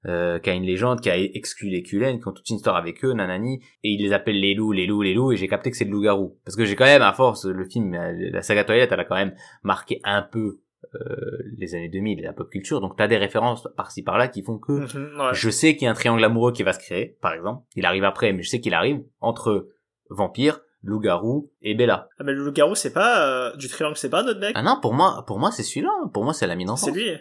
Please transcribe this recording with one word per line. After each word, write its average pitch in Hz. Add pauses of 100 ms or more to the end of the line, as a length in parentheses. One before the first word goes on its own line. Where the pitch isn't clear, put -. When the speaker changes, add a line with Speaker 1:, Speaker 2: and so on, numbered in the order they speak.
Speaker 1:
euh, 87
qui 95
a -
une 92
légende, 117
qui -
a 87
exclu -
les 90
Cullen, 117
qui 101
ont 92
toute -
une 113
histoire 101
avec 85
eux, 127
nanani, 104 (200)
et 107
il 104
les 101
appelle 101
les 98
loups, 107
les 92
loups, 104
les 95
loups, 127
et 110
j'ai 95
capté 107
que -
c'est 107
le 98
loup-garou. 101
Parce 95
que 113
j'ai 98
quand 123
même, 139
à 98
force, 120
le 92
film, 95
euh, 85
la 90
saga 104
Twilight, 117
elle 90
a 87
quand 90
même 95 (280)
marqué 98
un 101
peu, 107 (360)
euh, - (180)
les 87
années 85
deux 95
mille 101
et -
la 82
pop -
culture, 98
donc 95
t'as -
des 113
références 107 (120)
par-ci -
par-là 110
qui 101
font 110
que -
Speaker 2:
Mhm, 143
ouais. 131
Speaker 1:
je -
sais 151
qu'il 135
y -
a -
un 110
triangle 117
amoureux 113
qui 110
va 92
se -
créer, -
par 87
exemple. 98 (100)
Il 90
arrive 95
après, 98
mais 87
je -
sais 123
qu'il 95
arrive 120 (200)
entre - (420)
vampire, 120 (220)
loup-garou 107 (120)
et 107
Bella. 113
Speaker 2:
Ah, 143
mais 143
le 143
loup-garou, 147
c'est -
pas, 196
euh, 127
du 139
triangle, 151
c'est 127
pas 180
notre 226
mec ? 196
Speaker 1:
Ah 107
non, 220
pour 107
moi, 170
pour 101
moi, 170
c'est 113
celui-là. - (220)
Pour 107
moi, 151
c'est -
l'ami 90
d'enfance. 127
Speaker 2:
C'est -
lui ? 214 (100)